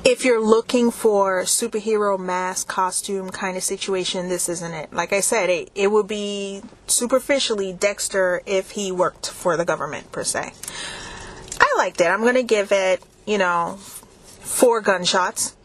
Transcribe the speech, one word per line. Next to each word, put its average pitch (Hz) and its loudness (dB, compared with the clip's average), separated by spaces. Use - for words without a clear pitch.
If 254 4
you're 233 4
looking 233 4
for 196 2
superhero 208 0
mask, 185 -4
costume 185 -2
kind 185 -6
of 185 -4
situation, 185 -4
this 175 -2
isn't 170 -6
it. 156 -10
Like 170 -2
I 202 4
said, 190 2
it, 165 0
it 202 2
would 208 4
be 202 -6
superficially 240 0
Dexter 185 0
if 190 -2
he 196 -4
worked 180 -2
for - 0
the 170 0
government, 151 -4
per - -6
se. - -4
I 523 4
liked 208 0
it. 170 6
I'm 196 2
gonna 247 4
give 214 2
it, 190 2
you 208 0
know, 175 0
four - 4
gunshots. 185 0